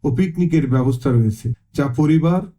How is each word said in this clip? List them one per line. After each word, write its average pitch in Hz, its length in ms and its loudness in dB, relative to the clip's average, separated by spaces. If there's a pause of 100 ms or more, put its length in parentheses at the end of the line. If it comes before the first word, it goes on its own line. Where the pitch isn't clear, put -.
ও 135 120 -2
পিকনিকের 165 520 0
ব্যবস্থা 127 440 0
রয়েছে, 117 420 0 (200)
যা 143 140 -2
পরিবার 160 540 2 (180)